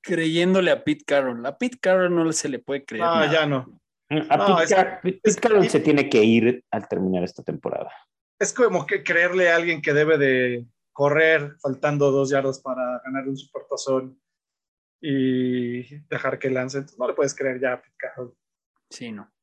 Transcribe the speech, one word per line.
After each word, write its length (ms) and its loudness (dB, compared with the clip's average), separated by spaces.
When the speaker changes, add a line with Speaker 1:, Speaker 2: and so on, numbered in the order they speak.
Speaker 1:
creyéndole 680 0
a 100 -2
Pete 240 -4
Carroll. 400 -2
A 100 -8
Pete 240 -6
Carroll 320 2
no 200 2
se 160 -4
le 100 -6
puede 260 -8
creer 200 -6
Speaker 2:
No, 100 0
Speaker 1:
nada. 180 2
Speaker 2:
ya 140 2
no. 340 -4
Speaker 3:
A 80 4
Speaker 2:
No, 200 4
Speaker 3:
Pete 80 4
Speaker 2:
es, 100 2
Speaker 3:
Car-, 260 2
Pete, 220 -6
Pete 80 4
Speaker 2:
es, 60 -2
Speaker 3:
Carroll 280 4
Speaker 2:
es, 80 -2
Speaker 3:
se 80 4
tiene 300 2
que 140 6
ir 480 4
al 160 -6
terminar 340 -2
esta 220 -8
temporada. 460 -8
Speaker 2:
es 140 -2
como 320 0
que 200 -4
creerle 460 2
a 60 4
alguien 240 -2
que 140 -2
debe 240 4
de 480 0
correr 680 2
faltando 480 0
dos 180 2
yardas 320 -2
para 440 -6
ganar 240 -8
un 80 -6
supertazón 840 -6
y 960 -2
dejar 300 -4
que 120 -4
lance. 280 -4
Entonces, 200 -14
no 100 -4
le 60 -4
puedes 200 -2
creer 260 -6
ya 140 -2
a 60 -12
Pete 160 -20
Carroll. 380 -14
Speaker 1:
Sí, 220 -14
no. 200 -18